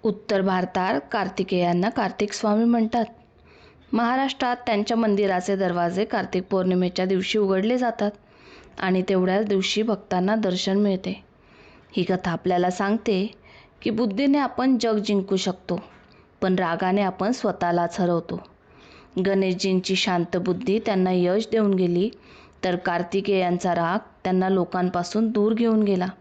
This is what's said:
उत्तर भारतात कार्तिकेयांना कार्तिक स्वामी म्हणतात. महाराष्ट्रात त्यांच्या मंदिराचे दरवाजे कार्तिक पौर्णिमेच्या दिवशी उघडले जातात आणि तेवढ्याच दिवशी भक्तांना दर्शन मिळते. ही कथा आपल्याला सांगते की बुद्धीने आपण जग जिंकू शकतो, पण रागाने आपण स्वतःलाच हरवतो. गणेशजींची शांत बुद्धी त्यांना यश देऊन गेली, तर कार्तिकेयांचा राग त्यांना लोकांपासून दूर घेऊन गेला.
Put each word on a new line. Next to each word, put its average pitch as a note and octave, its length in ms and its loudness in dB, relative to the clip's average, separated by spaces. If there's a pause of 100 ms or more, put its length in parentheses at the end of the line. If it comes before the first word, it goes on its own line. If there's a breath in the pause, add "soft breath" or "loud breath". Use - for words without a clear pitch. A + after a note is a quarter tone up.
उत्तर G3+ 380 -2
भारतात F#3 600 -2 (120)
कार्तिकेयांना F#3 760 0
कार्तिक G#3 440 -4
स्वामी G#3+ 320 0
म्हणतात. A#3 400 2 (880 loud breath)
महाराष्ट्रात B3+ 640 0
त्यांच्या A3+ 400 -2
मंदिराचे G3+ 600 2
दरवाजे F3+ 480 0
कार्तिक F#3+ 460 -2
पौर्णिमेच्या F#3 540 2
दिवशी F#3 340 0
उघडले G3+ 400 2
जातात A3+ 320 0 (680 loud breath)
आणि F#3 300 0
तेवढ्याच F#3+ 380 2
दिवशी G3+ 360 0
भक्तांना G3+ 520 0
दर्शन G3 440 0
मिळते. F#3+ 460 -2 (720 loud breath)
ही F#3 60 0
कथा F#3 280 -2
आपल्याला F3+ 400 0
सांगते G3+ 600 -2 (520 loud breath)
की - 80 -2
बुद्धीने B3+ 480 0
आपण B3+ 420 0
जग A3+ 180 2
जिंकू G3 380 0
शकतो, F3+ 460 -4 (580 loud breath)
पण F#3 140 2
रागाने F3+ 480 0
आपण F#3+ 300 -2
स्वतःलाच F3 680 -2
हरवतो. F3 520 -2 (760 loud breath)
गणेशजींची F#3+ 680 0
शांत F3+ 400 -2
बुद्धी F#3 420 0
त्यांना F#3+ 340 0
यश F#3 400 2
देऊन G#3+ 220 2
गेली, F3+ 360 2 (540 loud breath)
तर F3+ 120 0
कार्तिकेयांचा F3+ 960 0
राग E3+ 240 0 (260)
त्यांना F#3 240 2
लोकांपासून F#3 840 0
दूर G#3+ 240 2
घेऊन A3+ 280 2
गेला. F#3+ 240 2 (140)